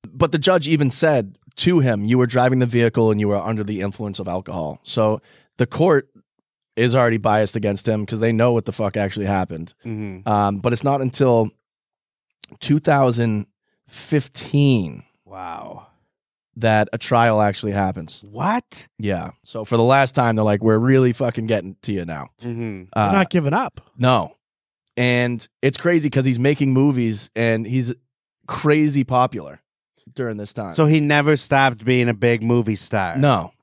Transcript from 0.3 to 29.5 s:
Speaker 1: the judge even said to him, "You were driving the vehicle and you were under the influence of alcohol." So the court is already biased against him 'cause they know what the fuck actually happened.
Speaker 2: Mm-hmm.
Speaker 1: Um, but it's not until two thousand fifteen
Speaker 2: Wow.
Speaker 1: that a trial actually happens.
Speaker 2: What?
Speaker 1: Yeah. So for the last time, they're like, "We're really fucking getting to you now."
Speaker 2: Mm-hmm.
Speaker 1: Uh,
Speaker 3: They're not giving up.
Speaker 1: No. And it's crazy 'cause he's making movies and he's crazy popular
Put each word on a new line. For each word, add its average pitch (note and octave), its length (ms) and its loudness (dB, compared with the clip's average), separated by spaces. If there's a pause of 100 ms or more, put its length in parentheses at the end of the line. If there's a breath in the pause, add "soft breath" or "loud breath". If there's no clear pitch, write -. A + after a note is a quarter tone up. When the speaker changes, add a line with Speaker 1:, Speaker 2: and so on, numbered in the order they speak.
Speaker 1:
the E3 60 -2
judge E3 300 0
even D3 200 2
said B2 480 0 (200)
to F3+ 240 2
him, A2 260 0
"You A#2+ 100 2
were B2+ 100 4
driving B2+ 340 2
the B2 60 2
vehicle A#2 440 2
and G#2 100 0
you G#2 80 0
were G2+ 80 0
under G#2+ 280 -4
the G2+ 180 -6
influence G2+ 380 -8
of F#2 80 -8
alcohol." F2 560 -6
So G#2+ 360 0 (380 soft breath)
the B2 80 -4
court D#3 420 0 (680)
is A#2+ 180 0
already A#2+ 240 2
biased G#2+ 380 0
against G2+ 300 -4
him G#2+ 200 -2
'cause A2 140 -8
they A2+ 120 0
know A#2 200 2
what A#2 120 -2
the A2+ 80 -8
fuck G2+ 240 -4
actually G2+ 300 -4
happened. F2 480 -4 (100)
Speaker 2:
Mm-hmm. G#2 420 -10
Speaker 1:
Um, G2+ 340 0
but A#2+ 120 0
it's A#2 120 -4
not C#3 180 0
until B2 480 2 (1080)
two D3 180 0
thousand A#2+ 680 2 (640)
fifteen C3 920 0 (220)
Speaker 2:
Wow. F#2 640 -16 (680)
Speaker 1:
that A2 360 2
a A2+ 60 -6
trial A#2 440 2
actually G2+ 300 -2
happens. F#2+ 580 -6
Speaker 2:
What? F#3 580 -6 (100)
Speaker 1:
Yeah. F#2+ 340 -6 (120)
So A2 200 -12
for A#2+ 120 0
the A2+ 60 4
last C3 320 4
time, A#2 220 2
they're A2 80 2
like, G#2 180 2
"We're A2 160 4
really B2+ 340 4
fucking A#2 340 -4
getting F#2+ 360 -2
to A2+ 100 -6
you F#2 120 -4
now." D2+ 240 -10 (140)
Speaker 2:
Mm-hmm. A2+ 500 -8
Speaker 1:
Uh, G#2+ 180 2
Speaker 3:
They're G3 80 4
not F#3 120 2
giving D#3 220 0
up. A#3 280 -4 (180)
Speaker 1:
No. B2 340 2 (640)
And B2 500 0 (140)
it's C#3 160 0
crazy E3 320 0
'cause C3 160 0
he's B2+ 140 0
making C#3 340 0
movies B2 640 0
and A2+ 300 0
he's B2 260 -2 (540)
crazy D3 580 2
popular A#2+ 560 -2 (540)